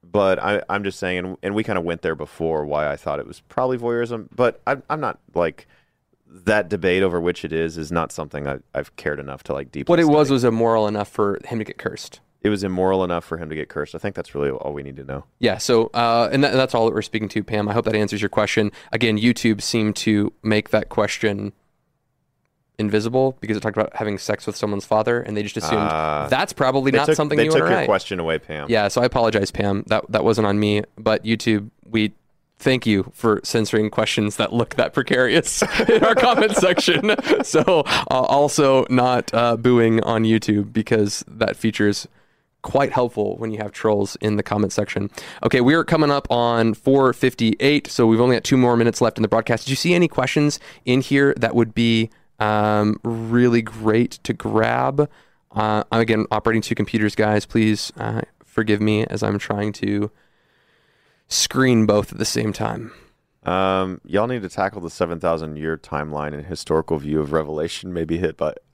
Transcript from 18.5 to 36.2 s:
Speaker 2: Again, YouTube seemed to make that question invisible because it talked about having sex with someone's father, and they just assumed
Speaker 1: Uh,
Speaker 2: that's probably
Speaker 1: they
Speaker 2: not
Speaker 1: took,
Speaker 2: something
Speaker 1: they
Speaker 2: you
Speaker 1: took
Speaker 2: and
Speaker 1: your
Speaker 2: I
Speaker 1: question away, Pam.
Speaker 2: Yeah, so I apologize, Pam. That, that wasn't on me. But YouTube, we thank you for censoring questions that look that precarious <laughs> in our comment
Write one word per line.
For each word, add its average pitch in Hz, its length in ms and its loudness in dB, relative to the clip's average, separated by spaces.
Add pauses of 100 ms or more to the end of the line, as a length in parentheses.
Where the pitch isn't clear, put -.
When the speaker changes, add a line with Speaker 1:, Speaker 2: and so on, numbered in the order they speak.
Speaker 2:
Again, 113 260 0
YouTube 113 440 2
seemed 107 340 -2
to 104 360 0 (120)
make 107 260 0
that 107 180 0
question 101 640 -2 (1300)
invisible 113 600 0
because 107 160 -2
it 101 40 -4
talked 104 160 -4
about 110 200 -2
having 104 220 -4
sex - 280 -6
with 101 100 -6
someone's 104 280 -4
father, 113 360 0
and 107 160 -8
they 104 60 -4
just 101 140 -8
assumed 78 240 -2 (100)
Speaker 1:
Uh, 78 380 -2
Speaker 2:
that's 135 240 -2
probably 131 380 0
Speaker 1:
they 131 80 4
Speaker 2:
not 143 80 4
Speaker 1:
took, 156 100 2
Speaker 2:
something 151 220 -2
Speaker 1:
they - 80 2
Speaker 2:
you 156 40 0
Speaker 1:
took 156 120 4
Speaker 2:
and 165 80 0
Speaker 1:
your 185 100 2
Speaker 2:
I 135 60 -2
Speaker 1:
question 98 340 -2
away, 80 180 -2
Pam. 76 300 -10
Speaker 2:
Yeah, 107 200 2
so 123 120 0
I 120 60 2
apologize, 110 440 0
Pam. 101 360 -2
That, 107 240 -2
that 80 140 0
wasn't 110 220 2
on 101 140 0
me. 104 220 0 (160)
But 110 260 0
YouTube, 110 460 -2 (180)
we 107 240 0 (460)
thank 131 280 0
you 101 280 2
for 107 300 2
censoring 107 460 0
questions 107 460 -2
that 110 160 -2
look 117 240 -2
that - 160 0
precarious 127 680 0
<laughs> - 260 0
in 220 160 4
our 226 100 4
comment 233 420 2